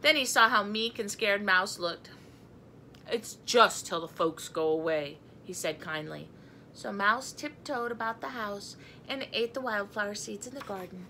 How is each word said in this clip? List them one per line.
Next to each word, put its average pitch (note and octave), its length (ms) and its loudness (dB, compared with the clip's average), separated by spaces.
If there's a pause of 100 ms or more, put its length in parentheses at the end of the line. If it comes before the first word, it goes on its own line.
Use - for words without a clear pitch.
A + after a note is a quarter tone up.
Then D4+ 140 6
he C#4 80 2
saw A#3+ 240 6
how A3+ 140 6
meek A3 360 -2
and G3+ 120 -4
scared G#3 340 0
Mouse F#3+ 340 4
looked. E3+ 320 -4 (1000)
It's - 340 -6
just - 420 6
till E3+ 140 -2
the E3 80 -8
folks D#3+ 400 0
go D#3+ 200 0
away, D#3 500 0 (260)
he F#3+ 80 -12
said D#3+ 280 -4
kindly. D#3 480 -8 (440)
So - 200 -8
Mouse G#3 400 2
tiptoed C4 600 -6
about A3+ 280 -4
the - 80 -8
house G#3 480 -8 (320)
and C4+ 240 -6
ate A#3 220 -2
the C4+ 60 -6
wildflower G#3 540 -4
seeds G#3 320 -10
in B3+ 80 -14
the C#4 60 -10
garden. F#3 500 -10